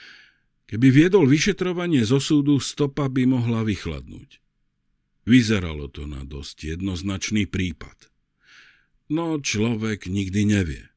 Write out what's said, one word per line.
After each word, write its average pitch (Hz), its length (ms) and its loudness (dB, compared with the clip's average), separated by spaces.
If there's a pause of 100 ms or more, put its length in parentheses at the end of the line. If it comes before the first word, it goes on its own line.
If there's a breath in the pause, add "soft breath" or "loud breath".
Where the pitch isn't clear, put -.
(720 loud breath)
Keby 113 160 4
viedol 156 400 6
vyšetrovanie 175 800 0
z 123 80 2
osúdu, 143 480 2
stopa 143 480 -4
by 127 160 0
mohla 117 400 0
vychladnúť. 73 720 -8 (880)
Vyzeralo 95 640 2
to 73 160 -12
na 69 160 -10
dosť 71 560 -12
jednoznačný 95 640 -4
prípad. - 640 -8 (1040 soft breath)
No 160 320 -2
človek 110 640 -2
nikdy 98 400 0
nevie. 92 500 0